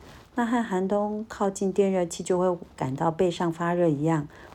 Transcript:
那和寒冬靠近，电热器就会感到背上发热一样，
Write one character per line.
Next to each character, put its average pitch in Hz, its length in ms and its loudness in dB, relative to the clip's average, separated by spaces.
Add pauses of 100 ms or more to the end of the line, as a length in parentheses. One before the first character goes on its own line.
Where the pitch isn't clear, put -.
(360)
那 240 100 0
和 233 180 0
寒 190 240 -2
冬 208 400 -2
靠 202 220 -2
近， 196 200 -2
电 196 220 4
热 185 140 2
器 175 180 -8
就 180 160 0
会 180 180 2 (200)
感 131 180 -4
到 165 160 0
背 180 180 2
上 170 220 0
发 170 220 -2
热 175 160 4
一 143 140 0
样， 156 260 2 (240)